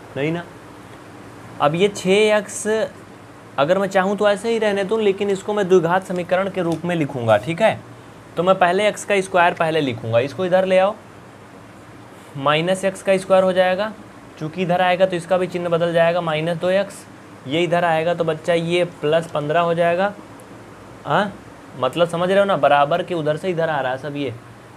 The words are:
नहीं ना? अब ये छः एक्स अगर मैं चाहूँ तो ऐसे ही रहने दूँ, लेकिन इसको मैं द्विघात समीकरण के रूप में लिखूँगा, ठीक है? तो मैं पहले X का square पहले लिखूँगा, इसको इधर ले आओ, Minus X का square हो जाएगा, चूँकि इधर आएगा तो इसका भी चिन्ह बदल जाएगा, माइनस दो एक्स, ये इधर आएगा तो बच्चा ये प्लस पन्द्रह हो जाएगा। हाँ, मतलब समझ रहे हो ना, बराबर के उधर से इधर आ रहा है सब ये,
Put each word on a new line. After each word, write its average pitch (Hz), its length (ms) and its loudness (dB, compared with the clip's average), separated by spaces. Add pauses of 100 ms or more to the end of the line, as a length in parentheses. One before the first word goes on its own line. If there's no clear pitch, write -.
(160)
नहीं 143 160 -2
ना? 170 120 -6 (1160)
अब 147 140 2
ये 185 140 4
छः 202 480 2
एक्स 208 300 -6 (920)
अगर 160 200 2
मैं 196 100 0
चाहूँ 196 280 0
तो 208 120 2
ऐसे 208 220 0
ही 233 80 0
रहने 202 260 0
दूँ, 220 160 0
लेकिन 202 300 0
इसको 196 240 -4
मैं 208 140 0
द्विघात 180 360 4
समीकरण 180 460 -2
के 185 120 -4
रूप 165 220 -2
में 175 120 -2
लिखूँगा, 123 400 2
ठीक 165 260 -2
है? 170 180 0 (560)
तो 170 60 -2
मैं 185 160 4
पहले 185 300 2
X - 160 -4
का 202 160 2
square 180 340 2
पहले 160 260 0
लिखूँगा, 117 380 -2
इसको 143 260 -2
इधर 185 200 2
ले 190 140 2
आओ, 196 160 4 (1400)
Minus 160 480 0
X 190 180 -4
का 196 140 2
square 185 280 2
हो 185 80 2
जाएगा, 185 400 0 (460)
चूँकि 156 240 -6
इधर 180 180 0
आएगा 180 260 2
तो 185 100 -4
इसका 170 220 -2
भी 185 80 0
चिन्ह 175 220 -6
बदल 170 240 0
जाएगा, 165 280 2
माइनस 165 360 -2
दो 180 140 -2
एक्स, 196 340 -2 (420)
ये 151 160 -2
इधर 170 220 0
आएगा 165 300 0
तो 170 100 -2
बच्चा 160 300 -2
ये 170 300 0
प्लस 165 460 -2
पन्द्रह 151 300 -2
हो 170 140 0
जाएगा। 175 380 0 (920)
हाँ, 190 260 0 (460)
मतलब 131 300 -2
समझ 170 220 -2
रहे 190 80 4
हो 202 60 4
ना, 196 120 0
बराबर 143 460 2
के 175 120 -8
उधर 151 220 -2
से 190 120 -6
इधर 160 220 -2
आ 147 100 -2
रहा 127 120 -2
है 131 60 -6
सब 143 180 -10
ये, 135 180 -4 (420)